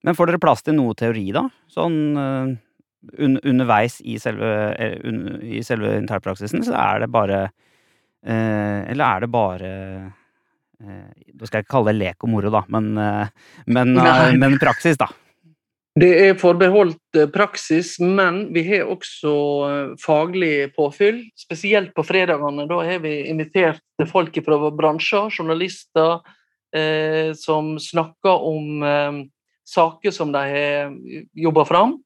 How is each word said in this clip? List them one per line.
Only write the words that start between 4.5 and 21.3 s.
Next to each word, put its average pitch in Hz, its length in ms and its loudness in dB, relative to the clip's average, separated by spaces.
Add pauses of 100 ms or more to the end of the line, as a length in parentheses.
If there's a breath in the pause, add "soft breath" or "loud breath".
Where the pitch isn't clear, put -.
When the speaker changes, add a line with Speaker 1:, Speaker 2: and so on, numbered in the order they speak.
Speaker 1:
eh, 110 200 -6 (100)
un-, 110 360 -8
i 113 220 -8
selve 107 340 -2
internpraksisen, 104 680 -6
så 240 140 -2
er 104 260 0
det 120 80 -10
bare, 98 300 0 (840)
eh, 107 540 -2 (140)
eller 143 120 -2
er 104 200 0
det 120 80 -8
bare, 92 380 -2 (1080)
eh, 98 240 -20 (280)
da 135 160 -16
skal 110 100 -2
jeg 104 80 -6
ikke - 80 -6
kalle 110 180 4
det 107 80 0
lek 92 240 -4
og 117 80 0
moro 107 200 0
da, 104 100 2 (100)
men, 107 240 -2
eh, 104 560 -4 (140)
men, 123 300 4
eh, 127 140 6
Speaker 2:
Nei. 127 300 6
Speaker 1:
men 135 200 4
praksis 143 400 2
da? 110 80 0 (880)
Speaker 2:
Det 180 120 8 (120)
er 196 160 6
forbeholdt, 180 800 4
eh, 151 160 6
praksis, 175 680 -2
men 185 540 0
vi 170 160 0
har 190 160 0
også, - 460 -6 (340)
eh, 143 320 -6
faglig 156 800 0
påfyll, 202 460 0 (120)